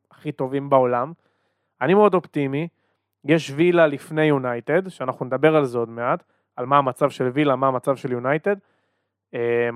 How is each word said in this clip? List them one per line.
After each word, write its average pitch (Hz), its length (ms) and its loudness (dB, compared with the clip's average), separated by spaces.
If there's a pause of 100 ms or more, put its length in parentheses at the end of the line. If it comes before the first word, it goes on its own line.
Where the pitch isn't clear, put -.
(120)
הכי - 200 -12
טובים 139 380 -6
בעולם. 131 440 2 (680)
אני 151 120 2
מאוד 208 200 6
אופטימי, 147 540 -4 (580)
יש 139 300 0
וילה 170 320 4
לפני 151 360 -4
יונייטד, 143 640 0
שאנחנו 131 380 -8
נדבר 135 300 2
על 147 100 4
זה 120 120 -4
עוד 117 120 -4
מעט, 120 340 -4 (320)
על 123 100 -8
מה 139 120 4
המצב 135 320 2
של 127 240 -4
וילה, 143 220 2
מה 135 120 0
המצב 131 280 0
של 127 160 -8
יונייטד. 143 440 -2 (800)
אמ, 123 60 -6 (360)